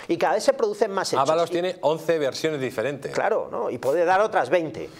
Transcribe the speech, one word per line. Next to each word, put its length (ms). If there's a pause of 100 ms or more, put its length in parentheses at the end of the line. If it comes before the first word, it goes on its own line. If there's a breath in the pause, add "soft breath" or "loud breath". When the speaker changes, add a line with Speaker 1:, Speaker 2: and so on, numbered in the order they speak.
Speaker 1:
y 80
cada 180
vez 100
se 100
producen 360
más 220
hechos. 160
Speaker 2:
Ábalos 220
Speaker 1:
Y 20
Speaker 2:
tiene 300
once 360
versiones 420
diferentes. 520
Speaker 1:
Claro, 380
¿no? 180
Y 80
puede 300
dar 160
otras 260
veinte. 400 (120)